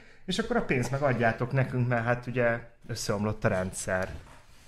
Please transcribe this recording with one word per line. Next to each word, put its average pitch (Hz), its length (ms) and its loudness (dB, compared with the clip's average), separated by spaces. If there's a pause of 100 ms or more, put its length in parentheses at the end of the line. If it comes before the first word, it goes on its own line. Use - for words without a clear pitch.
(240)
és 185 140 -2
akkor 220 180 -2
a 208 80 2
pénzt 123 260 0
meg 135 120 0
adjátok 117 500 2
nekünk, 127 360 2
mert 120 160 0
hát 120 220 0
ugye 120 320 0 (280)
összeomlott 107 580 -2
a 117 40 4
rendszer. 92 600 -2 (600)